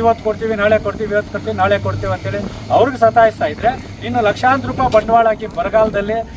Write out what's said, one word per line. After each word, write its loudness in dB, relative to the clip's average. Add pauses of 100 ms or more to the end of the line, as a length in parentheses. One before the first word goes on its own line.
"ಇವತ್ತು 2
ಕೊಡ್ತೀವಿ, -2
ನಾಳೆ 4
ಕೊಡ್ತೀವಿ, -4
ಇವತ್ತು -2
ಕೊಡ್ತೀವಿ, -6
ನಾಳೆ 2
ಕೊಡ್ತೀವಿ" -2
ಅಂತೇಳಿ -6 (340)
ಅವ್ರಿಗೆ 4
ಸತಾಯಿಸ್ತಾ 4
ಇದ್ರೆ, -2 (340)
ಇನ್ನು -2
ಲಕ್ಷಾಂತರ 0
ರೂಪಾಯಿ 0
ಬಂಡವಾಳ 4
ಹಾಕಿ -8 (100)
ಬರಗಾಲದಲ್ಲಿ 0 (180)